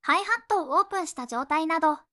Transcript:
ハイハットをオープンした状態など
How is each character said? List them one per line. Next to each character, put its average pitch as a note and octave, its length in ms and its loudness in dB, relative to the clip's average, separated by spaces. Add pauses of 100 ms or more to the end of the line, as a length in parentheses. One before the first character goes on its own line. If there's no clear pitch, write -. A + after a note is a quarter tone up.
ハ D#4+ 180 2
イ G4+ 60 -4
ハ A4+ 160 -2
ッ - 80 -20
ト F#4+ 160 2
を C#4 120 0
オ G4 40 6
ー G4 60 -2
プ F#4+ 120 -6
ン E4 80 -6
し - 60 -12
た B3 140 -10
状 A#3+ 180 -6
態 D#4 220 0
な E4 120 0
ど D4+ 200 2 (140)